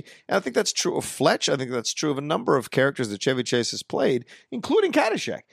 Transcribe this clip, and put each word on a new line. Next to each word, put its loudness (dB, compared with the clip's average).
be. -20
And 0
I 2
think -6
that's 2
true -2
of -4
Fletch. 2
I 2
think -6
that's -4
true -2
of -2
a -6
number 0
of -4
characters 2
that -8
Chevy 2
Chase 0
has -8
played, 0
including 2
Caddyshack. 0